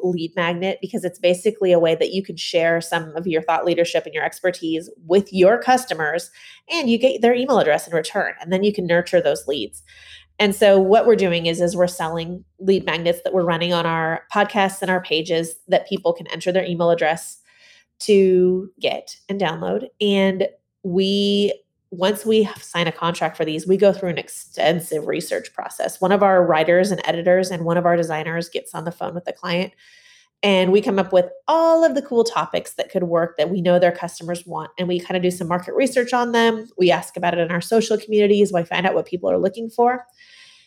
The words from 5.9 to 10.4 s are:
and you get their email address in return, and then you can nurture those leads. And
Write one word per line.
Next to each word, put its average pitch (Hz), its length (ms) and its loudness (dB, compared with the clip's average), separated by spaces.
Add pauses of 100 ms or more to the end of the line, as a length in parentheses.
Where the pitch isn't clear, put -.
and 320 180 -2
you 233 100 2
get 262 220 2
their 240 140 4
email 247 240 2
address 156 300 2
in 165 40 -8
return, 165 480 -4
and 170 120 -6
then 190 100 0
you 208 100 2
can 185 140 -4
nurture 175 340 2
those 151 280 -2
leads. 135 340 -6 (560)
And 202 160 2